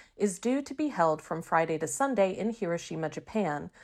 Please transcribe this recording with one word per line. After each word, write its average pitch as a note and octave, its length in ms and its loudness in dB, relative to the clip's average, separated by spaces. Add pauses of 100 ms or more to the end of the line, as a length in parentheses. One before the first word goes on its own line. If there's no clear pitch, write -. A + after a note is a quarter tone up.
(180)
is G3+ 220 0
due C4 240 0
to C#4 100 -10
be D4+ 140 -2
held D#3+ 340 4
from E3 220 -6
Friday E3 340 2
to D#3 80 -2
Sunday G3+ 460 2
in - 180 -2
Hiroshima, E3+ 600 -4
Japan. E3 600 -4 (140)